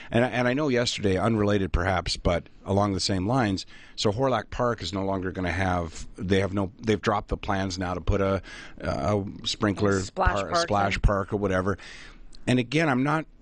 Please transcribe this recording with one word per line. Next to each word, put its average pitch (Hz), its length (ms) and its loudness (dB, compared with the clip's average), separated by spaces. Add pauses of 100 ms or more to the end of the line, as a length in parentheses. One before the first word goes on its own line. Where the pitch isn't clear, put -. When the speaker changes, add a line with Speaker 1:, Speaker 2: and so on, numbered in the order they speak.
(100)
Speaker 1:
and, 117 140 2
and 123 240 0
I 123 60 2
know 151 140 0
yesterday, 117 500 2
unrelated 104 540 2
perhaps, 87 440 0
but 85 320 -2 (160)
along 101 300 2
the 90 60 -2
same 95 260 -2
lines. 110 400 0 (300)
So - 140 0
Horlock 120 380 0
Park 120 320 -2
is 92 140 -6
no 98 100 -2
longer 95 260 -2
gonna 87 220 -2
have. 90 540 -2 (100)
They 95 240 2
have 95 140 0
no. 101 260 -2
They've 110 220 0
dropped 107 260 0
the 95 80 -4
plans 95 420 -2
now 90 140 -4
to 87 80 -4
put 98 220 2
a, 98 180 2 (400)
a 92 420 0 (220)
sprinkler 98 560 2
Speaker 2:
Splash 107 400 0
Speaker 1:
par-, 90 100 -4
Speaker 2:
park 170 120 2
Speaker 1:
splash 101 320 2
Speaker 2:
thing. - 80 -4
Speaker 1:
park 98 320 2
or - 20 2
whatever. 95 400 2 (720)
And 127 120 4
again, 135 300 0
I'm 127 140 2
not, 151 240 -2 (160)